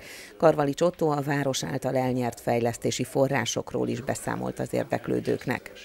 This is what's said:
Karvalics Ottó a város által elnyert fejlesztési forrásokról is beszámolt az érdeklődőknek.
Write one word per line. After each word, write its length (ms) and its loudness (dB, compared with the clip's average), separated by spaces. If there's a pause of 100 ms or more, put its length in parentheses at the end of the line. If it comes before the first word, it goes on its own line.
(380)
Karvalics 420 4
Ottó 300 2
a 100 2
város 440 0
által 320 -2
elnyert 440 0
fejlesztési 640 0
forrásokról 840 0
is 120 -2
beszámolt 580 -4
az 140 -4
érdeklődőknek. 1000 -2 (120)